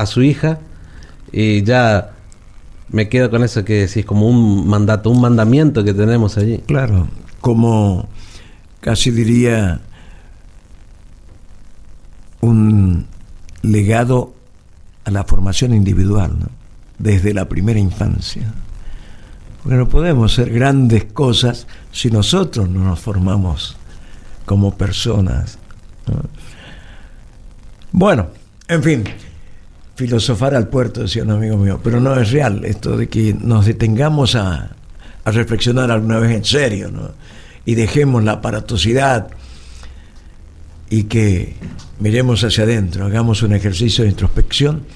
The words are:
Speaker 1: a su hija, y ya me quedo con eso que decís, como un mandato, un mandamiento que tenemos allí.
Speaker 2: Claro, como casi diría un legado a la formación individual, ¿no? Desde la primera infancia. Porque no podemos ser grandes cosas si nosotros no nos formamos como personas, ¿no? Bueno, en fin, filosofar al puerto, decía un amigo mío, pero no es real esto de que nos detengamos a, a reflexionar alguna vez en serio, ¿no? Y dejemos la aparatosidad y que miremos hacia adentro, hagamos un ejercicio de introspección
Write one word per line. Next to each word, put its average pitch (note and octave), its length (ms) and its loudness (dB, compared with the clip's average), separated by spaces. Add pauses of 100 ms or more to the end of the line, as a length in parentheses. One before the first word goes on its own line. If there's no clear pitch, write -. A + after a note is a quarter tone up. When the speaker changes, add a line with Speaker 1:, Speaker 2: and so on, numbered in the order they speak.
Speaker 1:
a G#2 40 0
su A#2 160 0
hija, D3+ 380 2 (720)
y G#2+ 320 2
ya A2+ 480 2 (760)
me A2 200 -2
quedo B2+ 220 2
con A#2 120 2
eso A2+ 220 -2
que G#2 220 2
decís, G#2+ 180 -2
como G#2 240 2
un G#2 380 4
mandato, G#2 420 2
un B2 100 4
mandamiento A#2+ 640 4
que G2+ 120 2
tenemos G#2+ 420 2
allí. G#2 300 0
Speaker 2:
Claro, A2+ 400 2 (340)
como A2 640 2 (760)
casi A2+ 280 0
diría A#2 720 2 (2500)
un G#2+ 640 4 (560)
legado A2+ 680 2 (720)
a G#2 60 -4
la G2 120 -2
formación F#2 500 4
individual, G2 640 2
¿no? E2 80 -4 (520)
Desde G2+ 340 2
la F#2+ 160 -4
primera G#2+ 300 0
infancia. G#2+ 760 -2 (1120)
Porque B2+ 140 2
no B2 120 2
podemos C3+ 440 4
ser A#2+ 180 0
grandes A#2+ 540 4
cosas B2 600 0 (240)
si - 200 -2
nosotros A2 580 0
no F#2 140 0
nos F2+ 160 0
formamos F#2+ 800 -2 (680)
como G2 320 2
personas, F#2+ 800 -2 (500)
¿no? - 140 -4 (1700)
Bueno, F3 360 2 (400)
en E3 160 0
fin, C#3 200 2 (920)
filosofar B2 600 0
al A2+ 120 0
puerto, B2 340 -4
decía A#2 220 -4
un G#2+ 80 -2
amigo G#2+ 260 0
mío, G2 260 0
pero A#2 160 0
no C3 200 2
es A2 120 0
real B2+ 340 0
esto - 320 -4
de A2+ 100 -2
que A2 320 0
nos A2 260 2
detengamos A2+ 720 0
a, F2+ 360 -4 (520)
a A2 80 -4
reflexionar A#2+ 600 0
alguna A2+ 280 0
vez A#2 120 2
en G#2 120 -2
serio, G#2 480 -2
¿no? D#3 200 -10 (540)
Y A#2+ 100 0
dejemos A#2+ 480 2
la G#2+ 100 2
aparatosidad A2+ 920 0 (1600)
y G#2+ 140 0
que G#2+ 520 0 (440)
miremos A#2 440 0
hacia G#2+ 220 0
adentro, G2 400 -2
hagamos A2 380 0
un G2+ 100 2
ejercicio G#2 500 0
de G#2 60 4
introspección C#3+ 720 2 (140)